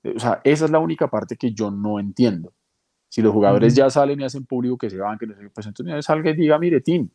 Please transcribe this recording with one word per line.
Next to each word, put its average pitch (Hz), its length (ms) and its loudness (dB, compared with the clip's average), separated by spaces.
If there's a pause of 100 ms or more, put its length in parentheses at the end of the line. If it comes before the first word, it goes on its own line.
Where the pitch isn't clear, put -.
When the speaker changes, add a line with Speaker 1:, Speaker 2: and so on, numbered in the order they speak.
Speaker 1:
de, - 100 -6
o 113 60 -6
sea, 113 260 -2
esa 151 200 2
es 151 60 0
la 160 80 2
única 160 300 -2
parte 107 280 -6
que 117 160 -4
yo 104 180 -4
no 104 300 -4
entiendo. 101 520 -2 (560)
Si - 140 -6
los 107 100 4
jugadores 104 420 4
Speaker 2:
Ujú. 135 40 4
Speaker 1:
ya 135 120 6
salen 143 300 2
y 139 40 -6
hacen 131 220 -8
público 123 320 -4
que 113 120 -6
se 92 60 -12
van, 104 220 -6
que 113 80 -10
no 104 80 -14
sé 101 80 -20
qué, 101 80 -20
pues 107 160 -12
entonces 147 380 -8
salga 156 260 0
y 156 40 0
diga, 151 240 4
"Mire, 165 220 2
Tim, 160 340 0